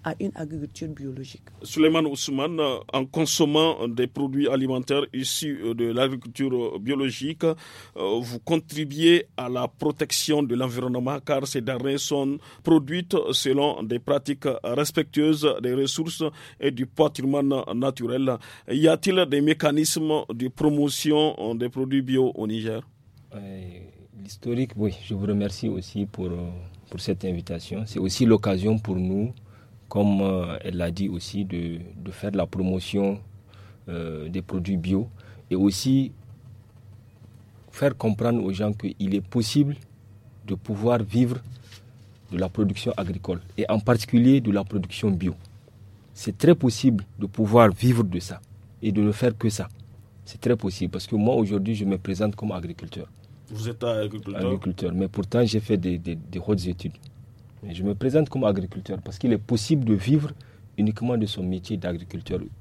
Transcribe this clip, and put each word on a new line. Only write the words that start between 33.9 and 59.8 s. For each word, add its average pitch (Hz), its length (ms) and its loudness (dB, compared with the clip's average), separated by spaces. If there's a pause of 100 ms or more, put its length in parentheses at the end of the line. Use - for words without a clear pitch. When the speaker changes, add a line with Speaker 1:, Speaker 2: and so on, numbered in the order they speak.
Speaker 3:
des 90 140 -4
produits 92 340 -4
bio 95 320 0 (400)
et 92 60 0
aussi 127 560 4 (1600)
faire 139 260 0
comprendre 113 460 0
aux 95 100 -2
gens 104 200 0
qu'il 98 420 -2
est 101 60 2
possible 139 560 2 (720)
de 98 100 -4
pouvoir 110 480 0
vivre 120 320 2 (960)
de 90 60 -4
la 92 100 0
production 101 480 0
agricole 90 440 -4 (160)
et - 140 0
en 107 80 4
particulier 123 640 4
de 104 100 -2
la 98 140 0
production 98 480 -2
bio. 87 220 -2 (800)
C'est - 220 -6
très 170 200 8
possible 117 480 2 (160)
de 98 60 -2
pouvoir 110 440 6
vivre 117 320 2
de 90 160 0
ça - 220 -10 (420)
et 107 80 0
de 104 120 2
ne 104 100 4
faire 113 260 0
que 113 120 0
ça. - 180 -6 (560)
C'est - 160 -18
très 120 160 2
possible 95 340 -4
parce 92 160 -8
que - 80 -4
moi 110 220 4
aujourd'hui 104 400 2
je 101 80 -4
me 98 140 0
présente 98 360 -2
comme 107 160 -4
agriculteur. 85 580 -10 (400)
Speaker 2:
Vous 110 200 -8
êtes 113 160 -6
agriculteur ? 107 600 -2
Speaker 3:
Agriculteur, 95 480 -2
mais 95 140 0
pourtant 104 400 0
j'ai 107 140 0
fait 107 160 2
des, 87 220 -2
des, 85 180 -6
des 87 280 -10
hautes 92 220 0
études. - 280 -6 (680)
Mais 95 120 -12
je 90 100 -6
me 101 100 2
présente 131 340 2
comme 135 160 -2
agriculteur 95 600 0
parce - 140 -10
qu'il 120 140 2
est 104 60 4
possible 120 460 2